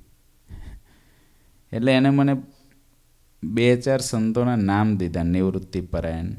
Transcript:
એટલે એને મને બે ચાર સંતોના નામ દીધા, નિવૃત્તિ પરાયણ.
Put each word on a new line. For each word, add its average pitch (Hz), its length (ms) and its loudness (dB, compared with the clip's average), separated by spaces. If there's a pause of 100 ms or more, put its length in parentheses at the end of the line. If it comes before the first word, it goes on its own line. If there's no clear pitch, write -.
(1700)
એટલે 120 200 0
એને 131 180 4
મને 139 320 2 (1000)
બે 113 340 2
ચાર 131 240 0
સંતોના 120 560 0
નામ 104 400 2
દીધા, 87 260 -2
નિવૃત્તિ 92 580 0
પરાયણ. 85 460 -6 (120)